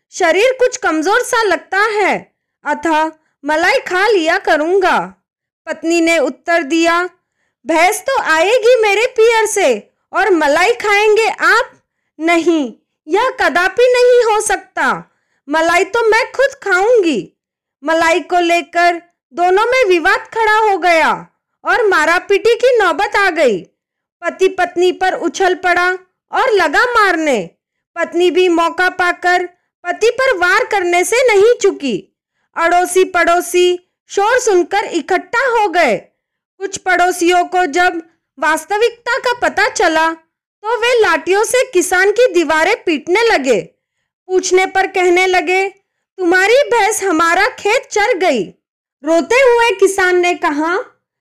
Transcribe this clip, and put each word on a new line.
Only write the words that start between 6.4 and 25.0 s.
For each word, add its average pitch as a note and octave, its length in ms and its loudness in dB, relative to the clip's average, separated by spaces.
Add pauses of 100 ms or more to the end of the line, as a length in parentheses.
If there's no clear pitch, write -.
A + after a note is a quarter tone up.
दिया, E4 460 0 (580)
"भैंस E4 340 0
तो C5 200 -2
आएगी G#4+ 600 2
मेरे G#4 240 0
पियर A4+ 400 2
से D#4 460 -2 (220)
और F#4+ 180 0
मलाई D#4+ 420 2
खाएंगे G#4+ 540 0
आप? G4 460 0 (460)
नहीं, E4 540 0 (340)
यह G4+ 220 0
कदापि F#4 540 0
नहीं B4 500 4
हो G#4 80 0
सकता। D#4+ 680 -4 (380)
मलाई E4 340 0
तो A4+ 260 0
मैं A4+ 220 0
खुद C5+ 320 0
खाऊंगी।" F4+ 680 0 (500)
मलाई E4 360 0
को F4 200 -2
लेकर E4+ 640 0 (320)
दोनों F#4 320 0
में B4+ 200 0
विवाद F#4 340 2
खड़ा A4 520 0
हो G4 60 -2
गया C#4+ 520 0 (360)
और G#4 220 0
मारापीटी F4+ 680 0
की A#4+ 220 2
नौबत G4+ 380 0
आ G4+ 140 0
गई। C#4+ 300 0 (640)
पति F4 260 0
पत्नी F4+ 440 -2
पर F#4 220 -2